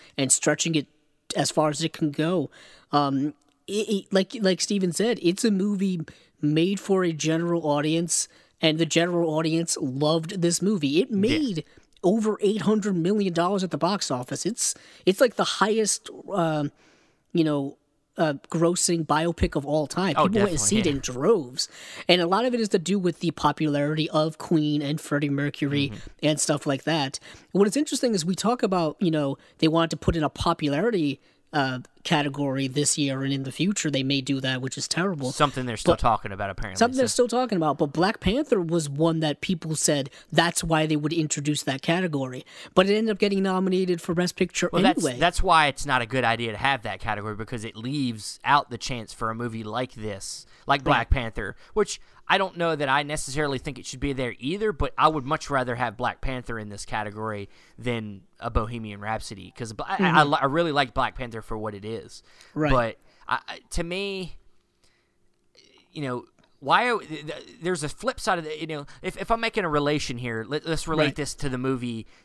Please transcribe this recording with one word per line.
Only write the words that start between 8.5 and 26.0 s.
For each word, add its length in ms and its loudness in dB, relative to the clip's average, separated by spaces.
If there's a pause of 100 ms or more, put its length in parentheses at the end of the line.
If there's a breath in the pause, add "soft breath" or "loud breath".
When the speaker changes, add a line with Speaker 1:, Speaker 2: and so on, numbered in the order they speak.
Speaker 1:
and 200 2
the 60 4
general 500 2
audience 440 0
loved 600 0
this 200 2
movie. 400 2
It 80 -2
Speaker 2:
Yeah. 80 -2
Speaker 1:
made 460 0 (400 soft breath)
over 380 2
eight 220 2
hundred 340 2
million 340 0
dollars 320 0
at 60 -4
the 80 -4
box 320 0
office. 360 -4
It's, 280 -2 (320 loud breath)
it's 160 4
like 140 6
the 80 2
highest, 640 0 (240)
um, 380 0 (600 soft breath)
you 120 4
know, 340 0 (400)
uh, 160 4 (160)
grossing 560 2
biopic 500 2
of 120 -2
all 180 2
time. 320 0
Speaker 2:
Oh, 60 6
Speaker 1:
People 180 4
went 100 4
and 80 -2
see 200 4
it 40 4
Speaker 2:
definitely, 80 4
yeah. 40 0
Speaker 1:
in 180 -6
droves. 560 2 (400 loud breath)
And 120 6
a 60 2
lot 180 2
of 100 0
it 40 0
is 100 0
to 100 4
do 180 0
with 220 0
the 120 0
popularity 800 0
of 300 2
Queen 420 2
and 180 -2
Freddie 300 0
Mercury 600 0
Speaker 2:
Mm-hmm. 200 -12 (140)